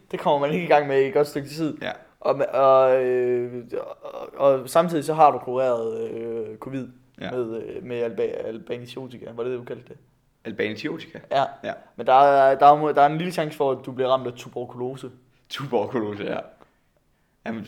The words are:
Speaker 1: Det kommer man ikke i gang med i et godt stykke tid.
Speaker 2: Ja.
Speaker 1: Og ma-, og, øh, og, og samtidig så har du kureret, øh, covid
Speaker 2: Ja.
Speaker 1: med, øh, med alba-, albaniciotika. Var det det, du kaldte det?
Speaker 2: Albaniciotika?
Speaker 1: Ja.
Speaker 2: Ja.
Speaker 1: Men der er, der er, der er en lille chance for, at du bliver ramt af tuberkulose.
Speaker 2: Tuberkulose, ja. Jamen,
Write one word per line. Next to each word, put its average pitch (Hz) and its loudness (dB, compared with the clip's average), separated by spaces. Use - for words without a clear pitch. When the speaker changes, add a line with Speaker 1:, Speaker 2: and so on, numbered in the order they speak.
Speaker 1:
Det - -8
kommer 143 0
man 151 -2
ikke 175 -4
i 160 -6
gang 147 4
med 135 4
i 135 4
et 135 -6
godt 147 4
stykke 139 -8
tid. 156 -6
Speaker 2:
Ja. 92 -6
Speaker 1:
Og 139 0
ma-, 135 0
og, 131 6
øh, 123 -2
og, - -14
og 135 2
samtidig 170 2
så 156 -4
har 151 8
du 127 -2
kureret, 113 -2
øh, 113 -8
covid 131 -10
Speaker 2:
Ja. - -10
Speaker 1:
med, 117 -6
øh, - -12
med 120 -6
alba-, 117 -4
albaniciotika. 120 -12
Var 117 -8
det 127 -4
det, 123 -6
du 120 -16
kaldte 120 -14
det? - -20
Speaker 2:
Albaniciotika? 110 -8
Speaker 1:
Ja. 135 2
Speaker 2:
Ja. 113 -6
Speaker 1:
Men 117 -8
der 131 4
er, 139 6
der 143 8
er, 147 6
der 139 6
er 143 10
en 156 0
lille 180 -4
chance 156 -4
for, 139 2
at 127 -4
du 131 -10
bliver 127 -2
ramt 131 0
af 123 -6
tuberkulose. 123 -10
Speaker 2:
Tuberkulose, 117 -4
ja. - -4
Jamen, 113 -10